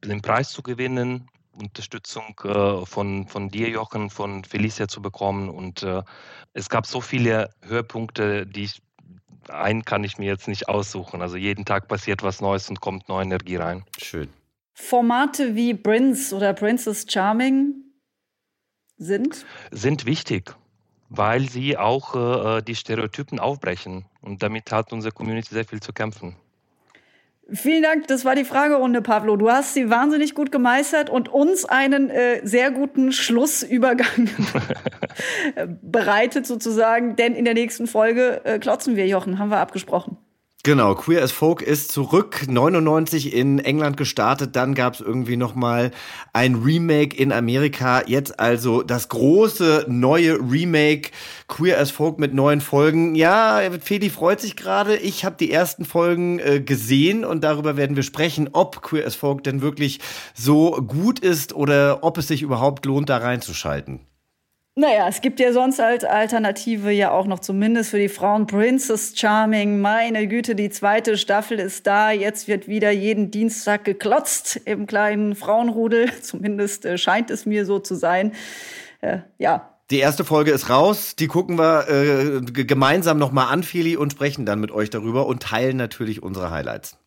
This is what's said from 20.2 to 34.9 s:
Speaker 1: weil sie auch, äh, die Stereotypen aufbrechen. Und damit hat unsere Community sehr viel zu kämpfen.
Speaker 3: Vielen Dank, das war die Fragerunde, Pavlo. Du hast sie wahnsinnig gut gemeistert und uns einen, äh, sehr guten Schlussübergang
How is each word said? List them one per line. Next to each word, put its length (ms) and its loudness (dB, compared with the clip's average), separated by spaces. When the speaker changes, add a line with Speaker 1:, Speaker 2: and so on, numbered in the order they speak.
Speaker 1:
weil 400 0
sie 280 -4
auch, 840 -2
äh, 40 -6
die 140 -8
Stereotypen 640 -8
aufbrechen. 680 -6
Und 200 -12
damit 300 -6
hat 200 -2
unsere 200 -8
Community 400 -8
sehr 120 -4
viel 160 -12
zu 120 -16
kämpfen. 440 -10
Speaker 3:
Vielen 300 2
Dank, 240 2
das 180 0
war 120 4
die 80 0
Fragerunde, 580 2
Pavlo. 340 2
Du 140 4
hast 240 2
sie 160 2
wahnsinnig 460 2
gut 160 -2
gemeistert 580 2
und 180 0
uns 360 2
einen, 440 2
äh, 380 0
sehr 240 2
guten 400 0
Schlussübergang 1200 2